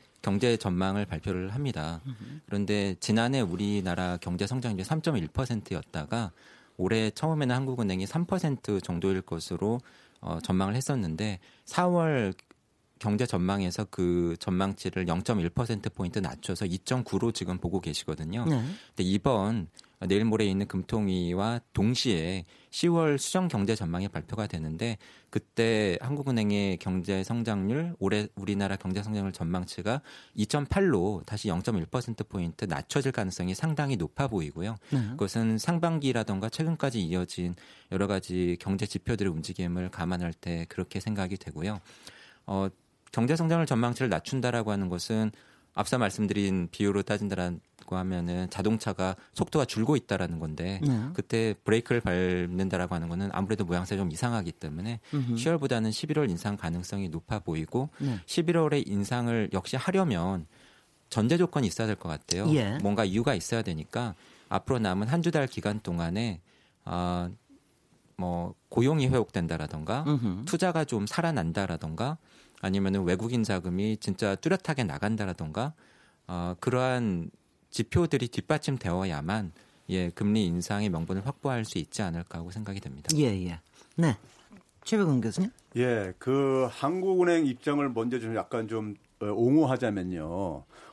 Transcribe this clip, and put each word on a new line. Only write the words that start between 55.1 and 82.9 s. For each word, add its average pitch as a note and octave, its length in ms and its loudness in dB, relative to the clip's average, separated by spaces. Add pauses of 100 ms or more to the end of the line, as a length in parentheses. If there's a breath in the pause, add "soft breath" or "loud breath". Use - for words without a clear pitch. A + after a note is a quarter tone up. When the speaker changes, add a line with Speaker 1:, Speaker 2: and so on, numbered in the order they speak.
Speaker 2:
음흠. B2 240 0
Speaker 1:
시월보다는 B2+ 540 2
십일월 D3+ 380 0
인상 G2+ 280 -2
가능성이 F2+ 520 -4
높아 E2 300 -4
보이고 F2 500 -2 (100)
Speaker 2:
네. B2+ 260 -2
Speaker 1:
십일월에 D#3+ 600 2
인상을 A#2 680 0
역시 G2 240 -2
하려면 G2 680 2 (640 soft breath)
전제 B2 280 4
조건이 D#3+ 300 4
있어야 A2 200 -2
될 G#2+ 100 0
것 - 120 -8
같아요. - 460 0
Speaker 2:
예. A2+ 260 2
Speaker 1:
뭔가 G#2 240 2
이유가 A#2 300 2
있어야 A2+ 260 -2
되니까 G2 540 -4 (340 soft breath)
앞으로 A#2 300 0
남은 G2+ 280 0
한 E3 140 0
두 E3 100 2
달 D3 160 2
기간 G#2+ 340 -4
동안에, F2 600 -2 (440 soft breath)
어, F2 440 -2 (880)
뭐 F2+ 380 -4 (140)
고용이 C3+ 380 4
회복된다라던가 E2+ 1000 0
Speaker 2:
음흠. A#2 380 2
Speaker 1:
투자가 E3+ 400 2
좀 G#2 220 0
살아난다라던가 G2 1080 -2 (440 soft breath)
아니면은 F#2+ 420 2
외국인 G#2+ 400 2
자금이 G2 540 0
진짜 G2 380 0
뚜렷하게 D#3 500 0
나간다라던가, G2 880 -2 (540 soft breath)
어, F2 320 -4
그러한 B2 720 2 (400)
지표들이 C#3 600 2
뒷받침되어야만, F#2 1200 -2 (380 soft breath)
예, F#2 200 0
금리 G#2 360 2
인상의 F#2 440 0
명분을 F#2 380 -2
확보할 B2+ 380 -2
수 - 120 -6
있지 E2 240 -6
않을까 E2+ 380 -4
하고 F2 120 -10
생각이 G2+ 280 -8
됩니다. G2 380 -10